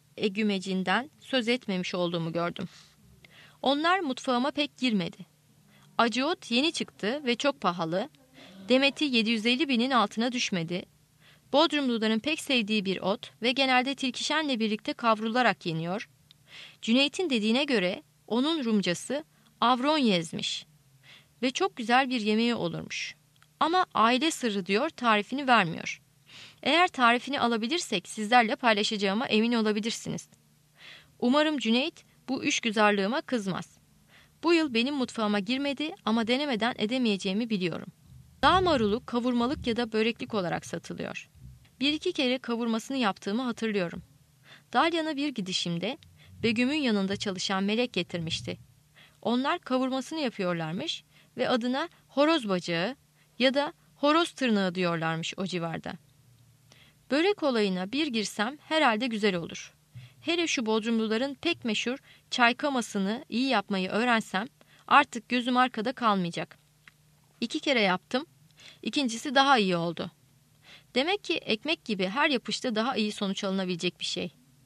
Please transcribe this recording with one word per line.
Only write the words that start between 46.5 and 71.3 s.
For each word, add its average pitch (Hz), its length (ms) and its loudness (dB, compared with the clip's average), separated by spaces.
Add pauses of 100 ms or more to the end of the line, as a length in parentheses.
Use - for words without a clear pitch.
yanında 208 400 0
çalışan 190 480 -2
Melek 220 280 0
getirmişti. 170 680 -6 (640)
Onlar 269 360 0
kavurmasını 262 600 -2
yapıyorlarmış 180 840 -4 (320)
ve 240 120 -2
adına 254 400 0 (200)
horoz 294 400 2
bacağı 180 480 -2 (420)
ya 254 160 4
da 285 180 0 (220)
horoz 311 380 2
tırnağı 202 420 2
diyorlarmış 165 640 -2
o 196 100 -4
civarda. 165 460 -6 (1160)
Börek 339 320 2
olayına 208 500 0
bir 302 140 0
girsem 226 540 -4
herhalde 262 460 2
güzel 214 280 0
olur. - 400 -8 (460)
Hele 339 260 0
şu 254 200 -2
Bodrumluların 220 680 0
pek - 300 -4
meşhur 240 340 -2 (320)
çaykamasını 240 1000 0
iyi 254 200 0
yapmayı 202 400 0
öğrensem 220 580 0 (420)
artık 247 400 4
gözüm 247 280 0
arkada 247 360 2
kalmayacak. 190 640 -2 (840)
İki 233 200 -4
kere 262 200 2
yaptım. 202 460 0 (560)
İkincisi 240 520 -4
daha 269 240 6
iyi 185 180 2
oldu. 170 340 -4 (840)
Demek 349 300 0
ki 349 100 -2